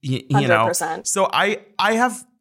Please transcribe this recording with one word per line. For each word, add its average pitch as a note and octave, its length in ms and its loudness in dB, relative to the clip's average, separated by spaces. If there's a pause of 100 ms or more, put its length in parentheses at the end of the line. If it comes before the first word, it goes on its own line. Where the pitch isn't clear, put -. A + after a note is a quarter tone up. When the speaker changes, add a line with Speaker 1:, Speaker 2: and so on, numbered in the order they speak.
Speaker 1:
y-, C3 240 -4
you C#3 180 2
know. A#2 120 4
Speaker 2:
Hundred A2+ 100 2
percent. E3 400 -4
Speaker 1:
So G3 240 0
I, G3 300 0 (160)
I G#3 160 2
have A#3 280 -2 (180)